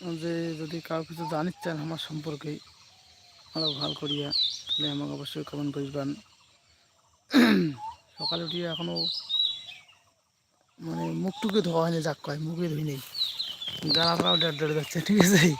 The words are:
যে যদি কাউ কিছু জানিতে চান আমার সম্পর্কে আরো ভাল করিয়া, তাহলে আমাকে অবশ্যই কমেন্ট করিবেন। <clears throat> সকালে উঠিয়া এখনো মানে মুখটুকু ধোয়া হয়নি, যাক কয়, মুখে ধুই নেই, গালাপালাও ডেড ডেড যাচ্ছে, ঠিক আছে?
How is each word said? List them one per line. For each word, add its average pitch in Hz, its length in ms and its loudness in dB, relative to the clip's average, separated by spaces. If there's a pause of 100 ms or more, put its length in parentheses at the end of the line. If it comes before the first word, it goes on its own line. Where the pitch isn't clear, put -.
(160)
যে 165 180 -4 (240)
যদি 160 240 -6
কাউ 165 220 -4
কিছু 165 260 -10
জানিতে 165 320 -2
চান 165 180 -4
আমার 156 220 -6
সম্পর্কে 151 500 -8 (1000)
আরো 160 200 -2
ভাল 143 200 -4
করিয়া, 143 360 -4 (340)
তাহলে - 260 0
আমাকে 143 240 -2
অবশ্যই 143 320 -6
কমেন্ট 143 280 -4
করিবেন। 139 360 -4 (1200)
<clears throat> 196 840 4
সকালে 170 260 -2
উঠিয়া 175 280 -4
এখনো 170 240 -6 (1800)
মানে 165 240 -4 (100)
মুখটুকু 190 480 0
ধোয়া 165 220 2
হয়নি, 165 180 2
যাক 151 200 -2
কয়, 147 180 -6
মুখে 165 300 -2
ধুই 151 140 -2
নেই, 143 160 -4 (920)
গালাপালাও 170 440 4
ডেড 160 200 0
ডেড 151 180 0
যাচ্ছে, 151 260 -2
ঠিক 202 200 4
আছে? 180 200 10 (180)